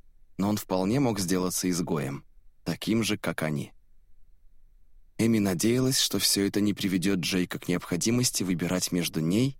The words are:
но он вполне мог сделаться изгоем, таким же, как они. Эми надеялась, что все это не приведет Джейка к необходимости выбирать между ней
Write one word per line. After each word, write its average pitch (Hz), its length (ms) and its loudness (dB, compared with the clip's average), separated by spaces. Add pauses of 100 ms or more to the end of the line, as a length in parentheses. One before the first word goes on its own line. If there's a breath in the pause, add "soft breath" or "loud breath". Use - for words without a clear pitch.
(360)
но 98 120 0
он 107 80 0
вполне 95 420 0
мог 113 220 2
сделаться 90 500 0
изгоем, 80 540 -2 (400)
таким 107 400 -2
же, 101 120 -2
как - 280 -4
они. 73 280 -2 (1400)
Эми 113 220 4
надеялась, 117 600 2
что - 180 0
все 98 260 2
это 98 160 0
не 101 140 2
приведет 95 460 0
Джейка 90 400 -2
к - 80 -10
необходимости 104 760 0
выбирать 90 480 -2
между 87 300 -2
ней 104 400 2